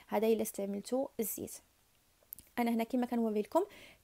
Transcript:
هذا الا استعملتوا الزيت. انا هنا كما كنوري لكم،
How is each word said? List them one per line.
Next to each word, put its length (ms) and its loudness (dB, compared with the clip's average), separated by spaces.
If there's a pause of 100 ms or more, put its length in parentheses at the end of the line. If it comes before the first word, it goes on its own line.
هذا 200 2
الا 140 4
استعملتوا 640 -2 (120)
الزيت. 340 -4 (1080)
انا 120 2
هنا 120 2
كما 220 0
كنوري 360 0
لكم، 220 2 (400)